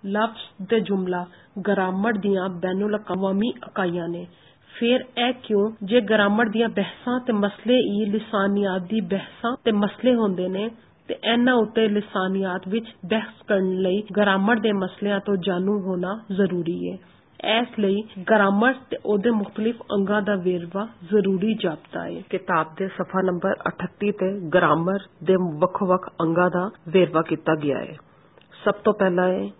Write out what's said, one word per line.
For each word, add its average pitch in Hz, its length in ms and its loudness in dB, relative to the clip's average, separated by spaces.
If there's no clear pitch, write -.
ਲਫ਼ਜ਼ 208 640 -4
ਤੇ 226 120 4
ਜੁਮਲਾ 180 460 -2
ਗ੍ਰਾਮਰ 190 440 0
ਦੀਆਂ 196 360 0
ਬੈਨੁਲ 190 480 -2
ਅਕਾਵਾਮੀ 196 520 -2
ਇਕਾਈਆਂ 175 600 -4
ਨੇ। 175 180 -8
ਫਿਰ 247 340 0
ਇਹ 240 140 2
ਕਿਉਂ 208 280 2
ਜੇ 214 180 4
ਗ੍ਰਾਮਰ 214 480 4
ਦੀਆਂ 220 200 2
ਬਹਿਸਾਂ 240 520 -4
ਤੇ 247 120 -2
ਮਸਲੇ 214 480 2
ਹੀ 202 240 0
ਲਿਸਾਨੀਆਤ 202 760 0
ਦੀ 220 180 -2
ਬਹਿਸਾਂ 190 640 -4
ਤੇ 226 80 2
ਮਸਲੇ 208 420 2
ਹੁੰਦੇ 185 340 0
ਨੇ 202 220 -4
ਤੇ - 160 -4
ਇਹਨਾਂ 240 300 4
ਉੱਤੇ 220 340 2
ਲਿਸਾਨੀਆਤ 190 800 -2
ਵਿੱਚ 226 180 -4
ਬਹਿਸ 214 420 -4
ਕਰਨ 190 220 2
ਲਈ 190 220 0
ਗ੍ਰਾਮਰ 202 420 4
ਦੇ 214 140 2
ਮਸਲਿਆਂ 196 480 -2
ਤੋਂ 202 160 -2
ਜਾਣੂ 190 440 0
ਹੋਣਾ 185 400 -4
ਜ਼ਰੂਰੀ 180 580 -2
ਹੈ। 185 80 -10
ਇਸ 240 180 -6
ਲਈ 202 240 0
ਗ੍ਰਾਮਰ 208 440 4
ਤੇ - 140 -4
ਉਹਦੇ 208 260 2
ਮੁਖਤਲਿਫ 220 500 -2
ਅੰਗਾਂ 202 300 0
ਦਾ 202 120 0
ਵੇਰਵਾ 180 520 -4
ਜ਼ਰੂਰੀ 196 440 2
ਜਾਪਦਾ 170 500 -6
ਹੈ। 170 260 -10
ਕਿਤਾਬ 165 480 -2
ਦੇ 190 100 -4
ਸਫਾ 185 340 -2
ਨੰਬਰ 185 320 0
ਅਠੱਤੀ 196 420 -4
ਤੇ 190 200 -2
ਗ੍ਰਾਮਰ 175 440 4
ਦੇ 185 140 4
ਵੱਖੋ 180 280 0
ਵੱਖ 185 240 0
ਅੰਗਾਂ 170 280 2
ਦਾ 180 200 -2
ਵੇਰਵਾ 160 340 4
ਕੀਤਾ 156 320 0
ਗਿਆ 147 240 -2
ਹੈ। 139 180 -10
ਸਭ 202 200 0
ਤੋਂ 214 80 4
ਪਹਿਲਾਂ 185 360 2
ਹੈ 190 200 -2